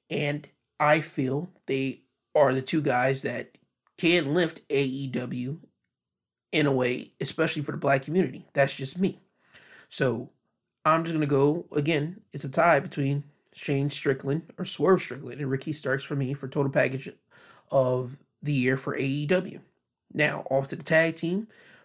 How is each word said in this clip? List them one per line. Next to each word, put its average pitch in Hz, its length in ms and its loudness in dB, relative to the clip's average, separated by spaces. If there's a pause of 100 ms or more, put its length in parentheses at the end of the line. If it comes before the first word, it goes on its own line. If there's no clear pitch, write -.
(100)
And 147 360 -4 (320)
I 151 220 6
feel 147 500 -2 (160)
they 135 360 -2 (340)
are 139 180 6
the 131 80 0
two 156 200 0
guys 135 400 0
that 120 360 -8 (380)
can 160 360 2
lift 170 280 0 (100)
A 139 140 4
E 135 240 -4
W 123 500 -6 (920)
in 151 140 4
a 143 60 4
way, 127 380 0 (100)
especially 156 420 -2
for 143 100 -6
the 143 60 -6
black 139 260 2
community. 156 480 -2
That's 139 240 2
just 135 200 -8
me. 180 240 0 (680)
So 120 420 -2 (540)
I'm 160 180 4
just 165 100 -4
gonna 156 140 0
go, 143 460 2
again, 151 480 -2 (120)
it's 147 120 -8
a 139 60 -6
tie 160 300 4
between 143 440 -2 (280)
Shane 139 380 -2
Strickland, 139 680 -2
or 185 80 -6
Swerve 180 380 4
Strickland, 131 380 -10
and 135 100 -4
Ricky 135 220 -4
Starks 139 320 -2
for - 120 -6
me 139 160 -2
for 139 160 -8
total 139 220 0
package 135 400 0 (640)
of 127 440 2 (240)
the 151 120 -2
year 131 240 2
for - 200 -4
A - 60 -2
E 139 240 -2
W. 180 340 0 (540)
Now, - 340 0
off 139 200 0
to - 80 -6
the 123 80 -12
tag 165 320 2
team. 190 320 -2 (360)